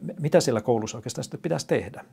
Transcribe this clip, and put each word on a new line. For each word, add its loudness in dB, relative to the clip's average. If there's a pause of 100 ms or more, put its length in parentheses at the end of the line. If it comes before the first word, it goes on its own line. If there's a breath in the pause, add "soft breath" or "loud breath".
(200)
mitä 6
siellä 2
koulussa 0
oikeastaan -8
sitten -12
pitäisi -2
tehdä. -2